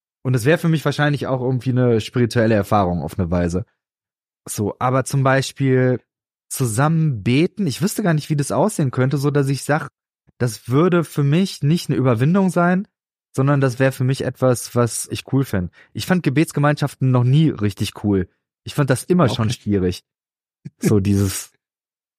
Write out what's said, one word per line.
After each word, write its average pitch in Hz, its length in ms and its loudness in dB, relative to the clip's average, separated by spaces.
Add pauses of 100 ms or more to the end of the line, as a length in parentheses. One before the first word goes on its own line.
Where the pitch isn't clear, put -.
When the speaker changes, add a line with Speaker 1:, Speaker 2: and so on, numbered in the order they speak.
(220)
Speaker 1:
Und 127 120 0
es 107 100 -2
wär 160 140 4
für 170 100 -2
mich 160 160 0
wahrscheinlich 147 440 -2
auch 127 120 -2
irgendwie 127 300 -2
eine 120 300 2
spirituelle 113 540 0
Erfahrung 98 480 0
auf 80 160 -10
eine 87 120 -2
Weise. 87 340 -2 (840)
So, 101 320 -4
aber 127 240 0
zum 139 180 -4
Beispiel 131 800 0 (480)
zusammen 135 760 0
beten, 151 440 0
ich 123 160 -4
wüsste 214 200 -2
gar 175 120 2
nicht, 151 160 -2
wie 151 60 -2
das 143 140 -2
aussehen 143 400 0
könnte, 135 280 0
so 143 120 -2
dass 139 180 0
ich 139 140 -4
sag, 151 260 -2 (500)
das 120 300 -6
würde 170 360 2
für - 180 -4
mich 160 400 0
nicht 156 260 0
eine 143 100 0
Überwindung 139 520 2
sein, 180 380 0 (480)
sondern 139 240 2
das 135 180 0
wär 135 140 2
für 131 120 -4
mich 135 200 -2
etwas, 127 500 0
was 120 360 0
ich - 220 -8
cool 135 120 2
fänd. 87 260 -4 (220)
Ich - 140 -8
fand 185 160 0
Gebetsgemeinschaften 147 880 0
noch 123 140 2
nie 143 260 4
richtig - 520 -4
cool. 98 260 0 (360)
Ich - 100 -14
fand 143 160 0
das 127 140 -2
immer 180 200 2
Speaker 2:
Okay. 120 100 2
Speaker 1:
schon 113 160 -2
schwierig. 92 520 -2 (760)
So 110 220 2
dieses, 98 520 -2 (680)